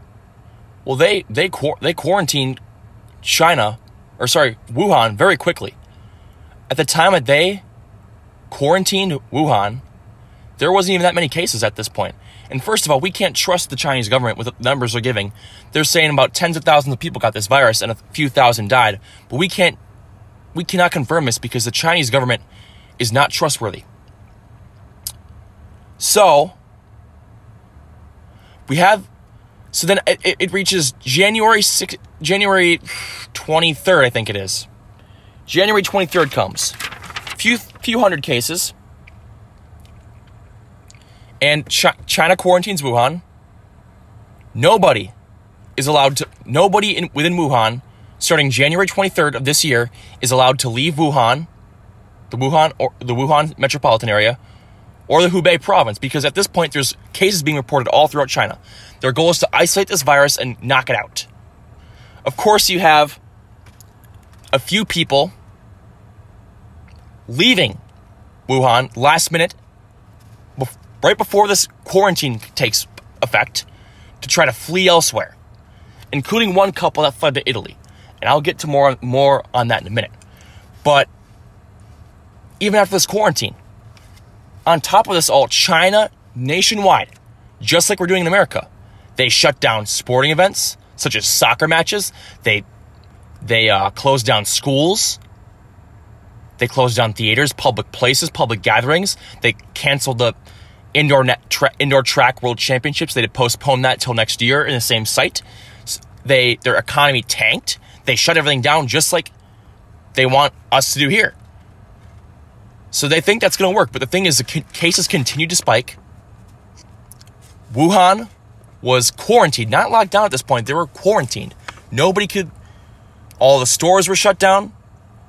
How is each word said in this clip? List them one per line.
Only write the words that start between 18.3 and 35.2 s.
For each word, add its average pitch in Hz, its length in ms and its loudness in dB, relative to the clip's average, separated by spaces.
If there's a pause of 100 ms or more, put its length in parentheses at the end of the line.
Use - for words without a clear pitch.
died. 113 320 2 (260)
But 117 100 -8
we 185 120 0
can't, 175 280 0 (760)
we 175 100 -6
cannot 175 280 0
confirm 156 340 -2
this 117 140 -4
because 120 260 -6
the 123 60 -6
Chinese 165 380 -2
government 123 320 0 (580)
is 117 120 -4
not 135 200 2
trustworthy. 120 520 -4 (2250)
So, 175 560 4 (2250)
we 135 100 -2
have, 190 300 4 (640)
so - 160 -6
then 196 200 2
it, 175 160 0
it, 180 160 0
it 185 140 -4
reaches 180 460 -2
January 214 600 2
sixth, - 360 -4 (240)
January 185 580 0 (540)
twenty-third, 160 720 0
I 123 40 2
think 110 200 -6
it 104 60 -6
is. 95 320 -8 (800)